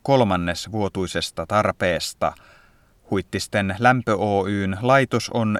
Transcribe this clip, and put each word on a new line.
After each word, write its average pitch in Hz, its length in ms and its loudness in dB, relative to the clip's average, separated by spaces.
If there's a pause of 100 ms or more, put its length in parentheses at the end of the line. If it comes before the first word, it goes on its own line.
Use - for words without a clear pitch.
kolmannes 92 680 2
vuotuisesta 92 760 -4
tarpeesta. 95 880 0 (760)
Huittisten 98 680 -2
Lämpö 120 380 2
Oy:n 98 640 0
laitos 127 520 2
on 110 260 0